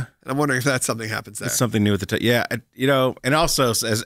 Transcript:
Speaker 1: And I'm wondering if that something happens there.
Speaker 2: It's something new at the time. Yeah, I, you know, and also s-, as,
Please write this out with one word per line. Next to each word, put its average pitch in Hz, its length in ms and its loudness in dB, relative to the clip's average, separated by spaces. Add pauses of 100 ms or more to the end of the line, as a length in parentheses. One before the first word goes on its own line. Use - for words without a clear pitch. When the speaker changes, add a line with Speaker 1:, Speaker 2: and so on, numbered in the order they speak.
(220)
Speaker 1:
And - 100 -10
I'm 135 60 -2
wondering 143 220 2
if 117 60 -4
that 131 180 2
something 113 260 -4
happens 107 300 -8
there. 104 80 -8
Speaker 2:
It's - 100 -4
something 110 260 2
new 104 100 4
at 98 80 0
the 101 40 -4
time. 110 160 -2
Yeah, 117 300 2
I, 117 100 -6 (140)
you 123 100 -2
know, 131 380 2
and 127 100 0
also 147 380 2
s-, 110 120 -2
as, 113 220 -2